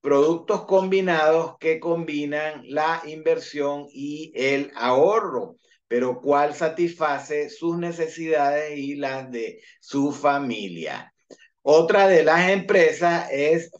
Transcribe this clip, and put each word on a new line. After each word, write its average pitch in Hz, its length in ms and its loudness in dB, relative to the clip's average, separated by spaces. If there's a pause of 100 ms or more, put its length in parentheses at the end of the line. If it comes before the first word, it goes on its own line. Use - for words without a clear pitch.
productos 160 640 2
combinados 185 920 2
que 160 200 0
combinan 151 880 -4
la 156 380 -2
inversión 147 840 -4
y 151 420 -12
el 139 420 -2
ahorro, 135 840 0 (320)
pero 123 320 -2
cuál 143 340 2
satisface 151 960 -4
sus 170 280 -6
necesidades 156 1000 -2
y 139 180 -8
las 135 340 -8
de 113 300 -8 (220)
su 143 320 -2
familia. 104 1000 -4 (500)
Otra 165 440 6
de 170 160 6
las 170 260 4
empresas 175 800 2
es 151 500 0